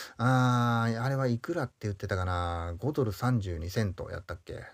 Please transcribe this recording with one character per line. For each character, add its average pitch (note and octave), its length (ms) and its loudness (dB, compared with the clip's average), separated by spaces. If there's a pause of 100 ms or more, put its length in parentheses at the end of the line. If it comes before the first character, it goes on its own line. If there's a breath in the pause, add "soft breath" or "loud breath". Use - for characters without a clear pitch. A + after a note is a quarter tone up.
(160 loud breath)
あ A#2+ 720 4
ー、 A2+ 120 0
あ B2 80 -2
れ C#3 60 0
は C3+ 140 2
い A#2+ 100 0
く E3+ 160 -6
ら E3 80 0
っ B2 60 -2
て - 140 -20
言 G#2+ 100 -2
っ - 20 -10
て G2+ 140 -8
た G2+ 80 0
か F#2 80 0
な？ F2 540 -2
五 B2 120 -2
ド D3 140 0
ル A2 80 0
三 B2 260 2
十 F#2 200 -2
二 E2+ 120 -6
セ A2+ 140 0
ン F#2+ 100 -2
ト - 160 -8
や F2 80 -8
っ E2+ 60 -10
た - 100 -8
っ F2+ 100 -10
け？ - 300 -10